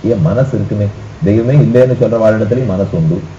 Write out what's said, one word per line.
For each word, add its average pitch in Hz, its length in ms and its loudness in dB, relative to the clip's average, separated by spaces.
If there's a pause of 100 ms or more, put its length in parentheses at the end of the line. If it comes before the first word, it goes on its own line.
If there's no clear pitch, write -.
ஏன் 107 220 0
மனசு 113 260 0
இருக்குமே, 104 360 -2 (360)
தெய்வமே 113 320 2
இல்லைன்னு 123 400 4
சொல்ற 113 220 0
வாழ் 110 180 4
இடத்துலயும் 110 360 -2
மனசு 95 200 -2
உண்டு 82 240 0 (220)